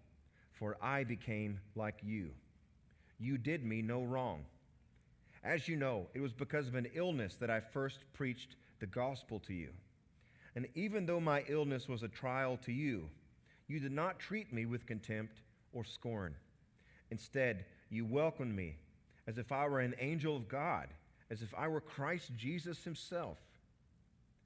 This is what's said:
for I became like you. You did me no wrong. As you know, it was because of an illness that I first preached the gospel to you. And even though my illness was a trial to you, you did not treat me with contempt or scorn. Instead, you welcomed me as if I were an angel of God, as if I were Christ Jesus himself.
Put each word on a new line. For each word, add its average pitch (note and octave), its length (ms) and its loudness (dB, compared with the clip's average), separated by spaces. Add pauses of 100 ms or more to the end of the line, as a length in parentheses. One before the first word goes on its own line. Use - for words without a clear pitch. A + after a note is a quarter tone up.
(520)
for G#2+ 280 -4
I C3+ 260 2
became G#2+ 540 0 (160)
like G#2+ 280 0
you. G#2 260 -2 (880)
You B2+ 220 0
did C#3 260 0
me A2+ 160 2
no A#2+ 220 2
wrong. A#2+ 420 0 (960)
As D#3+ 240 0
you E3 80 0
know, B2+ 380 2
it C3 80 -2
was C3 120 0
because C#3+ 340 0
of B2 80 -2
an A#2+ 180 2
illness D3+ 440 0
that A#2 120 0
I A2 100 4
first C3+ 400 -2 (140)
preached B2 440 -4 (220)
the A2+ 60 -4
gospel B2 540 -2
to - 160 -6
you. E2 140 -4 (840)
And B2 200 -2
even G3 320 0
though F3 120 4
my D3 280 6
illness C#3 400 2
was A#2 160 -2
a A2+ 40 -2
trial B2+ 500 2
to - 140 -4
you, A#2+ 380 2 (580)
you D3+ 120 0
did C3+ 120 0
not D#3+ 280 2
treat G3+ 340 -2
me A2+ 140 2
with A#2 180 -2
contempt A2 560 -4 (320)
or A#2 100 -4
scorn. G2 520 -2 (760)
Instead, A#2 560 2 (240)
you A2+ 160 0
welcomed C3+ 500 2
me E2 220 -2 (480)
as A#2 140 -4
if A#2 120 -4
I C#3 160 4
were C#3 120 4
an B2 200 4
angel D3+ 360 2
of A#2 120 -4
God, B2+ 420 0 (400)
as A2 120 -4
if G#2+ 160 -6
I D3+ 100 0
were D#3 140 2
Christ D3+ 540 -2
Jesus D#3 480 -4
himself. E3 540 -4 (1080)